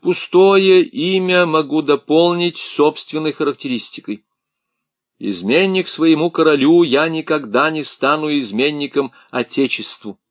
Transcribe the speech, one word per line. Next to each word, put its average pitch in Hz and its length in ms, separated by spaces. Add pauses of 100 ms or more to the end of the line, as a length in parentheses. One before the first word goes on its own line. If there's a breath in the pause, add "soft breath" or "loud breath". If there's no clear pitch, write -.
Пустое 190 800
имя 180 640
могу 156 360
дополнить 165 760
собственной 151 760
характеристикой. 127 920 (960)
Изменник 135 680
своему 160 440
королю, 156 520
я 147 260
никогда 151 600
не 156 140
стану 151 540
изменником 139 760 (180 soft breath)
отечеству. 120 920 (120)